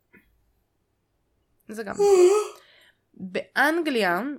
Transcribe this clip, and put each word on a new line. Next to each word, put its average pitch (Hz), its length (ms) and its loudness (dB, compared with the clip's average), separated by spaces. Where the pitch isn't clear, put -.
זה 214 160 -12
גם. 196 120 -10
באנגליה, 226 1080 -4